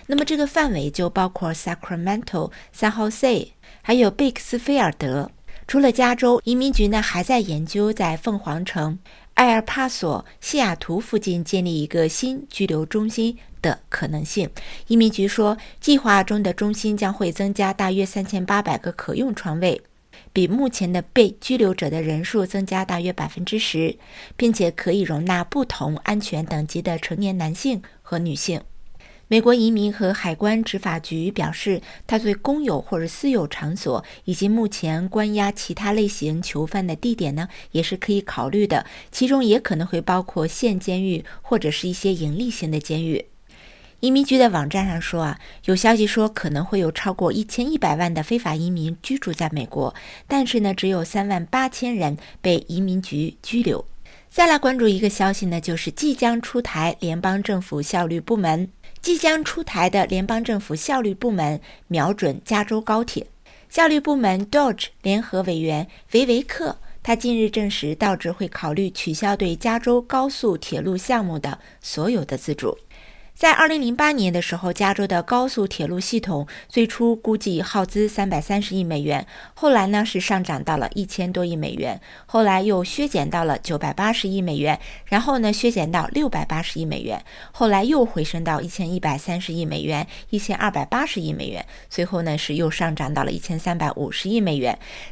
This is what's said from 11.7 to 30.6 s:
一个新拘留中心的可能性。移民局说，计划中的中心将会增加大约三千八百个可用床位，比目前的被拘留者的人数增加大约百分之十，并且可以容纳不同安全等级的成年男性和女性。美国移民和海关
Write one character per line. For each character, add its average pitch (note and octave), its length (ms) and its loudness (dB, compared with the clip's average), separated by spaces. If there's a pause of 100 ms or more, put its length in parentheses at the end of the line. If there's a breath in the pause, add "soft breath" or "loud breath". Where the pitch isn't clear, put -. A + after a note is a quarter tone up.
一 D3+ 40 -2
个 E3 200 2
新 C4 440 -4
拘 G3 160 0
留 D#3 180 0
中 G#3+ 240 0
心 A3+ 300 0 (240 loud breath)
的 - 260 0
可 - 180 -4
能 D3+ 160 -4
性。 D#3+ 280 -2 (380 loud breath)
移 A3+ 60 4
民 A3 160 8
局 G3+ 160 0
说， G#3 300 2 (240 loud breath)
计 D4 160 6
划 G3+ 260 4
中 G#3 200 0
的 F#3 100 2
中 G#3 200 0
心 G#3+ 220 -2
将 G3+ 160 0
会 G3 220 -2
增 G3+ 220 0
加 G3 180 0
大 F#3+ 180 0
约 F#3+ 140 2
三 F#3+ 180 -2
千 F#3+ 220 -2
八 G3+ 160 2
百 F3 160 -2
个 E3+ 160 -6
可 - 220 -8
用 A#3+ 200 0
床 D#3+ 240 -4
位， F3 220 2 (540 loud breath)
比 F3+ 120 4
目 B3 220 2
前 F3+ 240 -2
的 F3+ 80 0
被 G#3 400 4
拘 B3+ 160 0
留 G3 180 4
者 D#3+ 140 -2
的 D#3+ 140 -2
人 D#3 200 0
数 G3 220 0
增 F#3+ 220 -2
加 F#3+ 180 -2
大 F3+ 160 -2
约 F3+ 100 -2
百 F3+ 160 -6
分 E3 160 -10
之 G#3+ 160 -2
十， D#3+ 380 0 (400 loud breath)
并 A#3 160 4
且 F3+ 180 2
可 E3+ 220 -2
以 G3+ 80 2
容 D#3+ 240 0
纳 F3+ 180 2
不 C4+ 220 -2
同 D3+ 320 -4
安 G#3 240 -2
全 D#3+ 240 -4
等 D#3 220 -4
级 E3+ 160 -6
的 E3+ 160 -2
成 E3 200 -6
年 F#3+ 200 0
男 D#3+ 160 -2
性 B3+ 260 -2 (220 loud breath)
和 E3+ 160 -4
女 E3 160 -2
性。 E3 260 -4 (640 loud breath)
美 A3 140 6
国 A#3+ 140 6
移 A3+ 160 4
民 G#3 200 2
和 G3+ 220 0
海 F3+ 220 -4
关 G#3+ 280 0